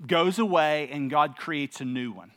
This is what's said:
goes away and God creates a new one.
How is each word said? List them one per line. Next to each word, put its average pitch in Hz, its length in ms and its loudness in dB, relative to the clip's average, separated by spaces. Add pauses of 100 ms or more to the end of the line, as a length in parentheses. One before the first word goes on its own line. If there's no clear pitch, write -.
goes 175 320 2
away 156 520 2
and 139 200 -4
God 147 260 2
creates 143 420 -6
a 135 60 -6
new 123 260 -4
one. 95 260 -16